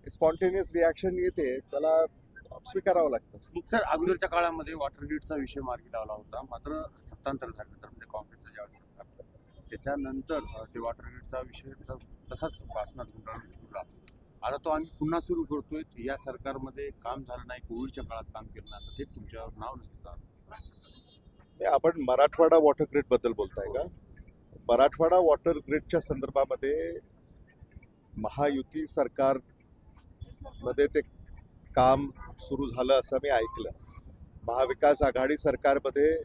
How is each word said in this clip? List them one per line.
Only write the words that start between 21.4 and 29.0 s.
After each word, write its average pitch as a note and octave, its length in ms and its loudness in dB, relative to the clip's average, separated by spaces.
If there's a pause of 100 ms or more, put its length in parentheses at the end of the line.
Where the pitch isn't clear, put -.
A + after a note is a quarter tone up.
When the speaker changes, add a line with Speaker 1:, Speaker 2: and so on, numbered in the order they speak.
Speaker 1:
ते F#2+ 40 -4
आपण D#3 360 2
मराठवाडा C#3+ 560 6
वॉटर D3+ 260 6
ग्रीडबद्दल B2+ 500 2
बोलताय G2+ 400 -4
का? C3+ 100 -4 (840)
मराठवाडा D3 480 6
वॉटर E3 400 6
ग्रीडच्या D3+ 440 -2
संदर्भामध्ये C#3 1000 -2 (1160)
महायुती C#3 680 -2
सरकारमध्ये - 2000 -2